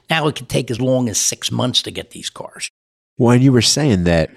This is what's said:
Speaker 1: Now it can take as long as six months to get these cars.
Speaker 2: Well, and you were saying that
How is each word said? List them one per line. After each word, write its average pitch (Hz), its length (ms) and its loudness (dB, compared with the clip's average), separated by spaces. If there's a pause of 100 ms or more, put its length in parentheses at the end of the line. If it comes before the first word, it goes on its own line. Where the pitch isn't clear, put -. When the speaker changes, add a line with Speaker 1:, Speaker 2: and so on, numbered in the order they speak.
(100)
Speaker 1:
Now 160 180 0
it 123 80 -4
can 127 100 -14
take 135 240 -4
as 113 100 -6
long 127 280 0
as 101 100 -4
six - 320 -4
months 117 320 -2
to 113 80 -10
get - 200 -12
these - 200 -14
cars. - 380 -14 (480)
Speaker 2:
Well, 120 160 4
and 123 100 6
you 139 80 6
were 123 120 4
saying 113 420 0
that 85 320 2